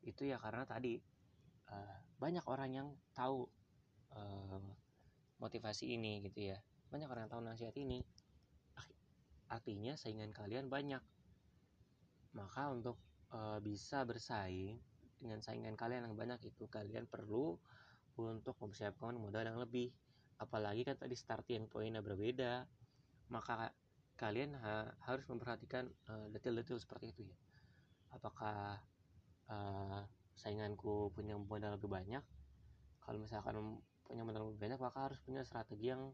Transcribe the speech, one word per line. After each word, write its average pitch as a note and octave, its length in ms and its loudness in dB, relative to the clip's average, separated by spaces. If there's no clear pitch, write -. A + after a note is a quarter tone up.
Itu C#3 240 0
ya B2+ 80 2
karena A2 320 -2
tadi, A#2 320 2
eh, G2+ 240 -8
banyak E3 240 2
orang C3+ 240 2
yang C3+ 180 0
tahu, B2+ 320 4
eh, G2 480 -4
motivasi A2+ 560 0
ini G#2+ 320 2
gitu G2 240 0
ya, G2 40 -4
banyak D3 160 -2
orang A#2 160 -2
yang G#2+ 80 -6
tahu A#2+ 80 -2
nasihat A2+ 400 -2
ini. B2+ 240 2
Ak-, - 200 -14
artinya A#2 480 -2
saingan G#2+ 320 -2
kalian A2 400 -2
banyak. C#3 320 2
Maka C3 320 -2
untuk, A#2+ 320 -2
eh, G#2+ 320 0
bisa G#2+ 400 2
bersaing G#2 720 0
dengan A2 240 -4
saingan A2+ 320 -2
kalian A#2 320 0
yang A2 120 -2
banyak A2+ 360 -2
itu, - 160 -8
kalian A2 400 -4
perlu A#2 480 2
untuk A2+ 400 0
mempersiapkan G#2+ 560 0
modal A2 320 2
yang A2+ 160 0
lebih. B2 320 4
Apalagi G#2+ 400 4
kan C3+ 160 2
tadi B2+ 160 -2
starting A2+ 560 0
point-nya A2 320 2
berbeda, A#2+ 640 4
maka A2+ 400 0
kalian B2+ 400 4
ha-, A2 320 2
harus C3 240 0
memperhatikan, A#2+ 560 0
eh, G#2+ 240 -4
detail-detail A#2 480 2
seperti - 320 -8
itu - 160 -12
ya. - 80 -16
Apakah, G#2 640 -2
eh, G2 480 -2
sainganku G#2 800 0
punya G#2 240 -2
modal G#2 400 0
lebih G#2 120 -2
banyak? G2 360 0
Kalau G#2+ 160 -2
misalkan G#2+ 560 -2
punya A#2 240 -4
modal A2 240 0
lebih G#2+ 160 -4
banyak, C3 160 0
maka B2+ 240 0
harus C#3 160 -2
punya C3 240 -2
strategi A2+ 480 0
yang C3 200 -2